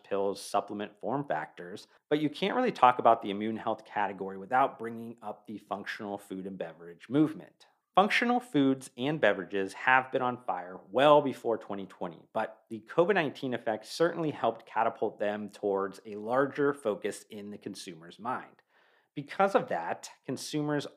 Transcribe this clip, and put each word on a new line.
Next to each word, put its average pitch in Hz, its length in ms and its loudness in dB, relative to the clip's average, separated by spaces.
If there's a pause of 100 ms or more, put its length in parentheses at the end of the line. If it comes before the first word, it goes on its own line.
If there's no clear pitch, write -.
pills, 98 320 -2
supplement 101 600 -4
form 123 240 -2
factors, - 600 -8 (220)
but 151 120 2
you 151 80 0
can't 185 260 -2
really 254 160 0
talk - 280 6
about 113 220 6
the 110 80 -4
immune 107 280 -2
health 107 260 -4
category 98 540 -4
without 127 420 0
bringing 117 420 -10
up 104 260 -12
the 107 100 -12
functional 101 600 -8
food 95 300 -10
and 95 100 -6
beverage 85 520 -8
movement. 135 560 0 (280)
Functional 240 460 4
foods 135 580 2
and 143 220 -2
beverages 98 540 2
have 127 400 4
been 131 80 0
on 123 160 0 (100)
fire 92 320 -6 (120)
well 147 300 8
before 120 360 -2
twenty 101 280 -8
twenty, 90 380 -10 (100)
but - 360 -4
the 110 200 -10
covid 175 260 4
nineteen 139 380 -2
effect 113 320 -2
certainly 165 460 0
helped - 340 -2
catapult 113 540 -2
them 104 300 -2
towards 98 560 -2
a 107 100 -12
larger 135 580 0
focus 104 560 -4
in 104 220 -12
the 104 60 -12
consumer's 87 600 -14
mind. 117 460 -8 (520)
Because 190 380 0
of 180 140 2
that, - 420 -6 (160)
consumers 147 720 -2